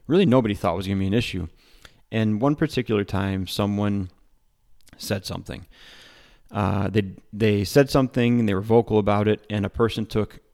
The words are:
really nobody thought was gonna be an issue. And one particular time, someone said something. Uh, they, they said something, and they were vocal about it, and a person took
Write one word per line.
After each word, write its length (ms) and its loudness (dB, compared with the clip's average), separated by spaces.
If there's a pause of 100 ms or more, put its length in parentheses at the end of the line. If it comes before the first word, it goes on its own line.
really 200 2
nobody 280 4
thought 220 -2
was 100 -6
gonna 140 -2
be 60 0
an 80 0
issue. 340 -2 (640)
And 280 0
one 140 2
particular 500 -2
time, 440 -4
someone 640 -2 (840)
said 280 -6
something. 420 -12 (840)
Uh, 360 -2
they, 260 -2 (180)
they 320 0
said 240 4
something, 500 2
and 100 2
they 60 2
were 60 0
vocal 380 2
about 280 2
it, 220 0
and 160 -2
a 60 -4
person 340 -2
took 360 -4 (140)